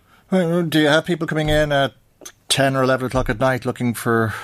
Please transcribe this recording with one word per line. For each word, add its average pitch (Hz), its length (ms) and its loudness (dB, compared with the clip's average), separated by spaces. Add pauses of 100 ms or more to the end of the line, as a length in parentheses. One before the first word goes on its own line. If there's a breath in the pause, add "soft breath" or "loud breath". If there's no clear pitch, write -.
(320 soft breath)
Uh, 175 320 0
do 160 160 0
you 151 80 4
have 156 180 2
people 165 220 -4
coming 151 220 -2
in 151 220 2
at 139 220 0 (540)
ten 135 280 0
or 135 60 0
eleven 127 240 0
o'clock 123 240 -2
at 107 100 -2
night 131 260 0
looking 120 280 -2
for, 113 400 0 (100)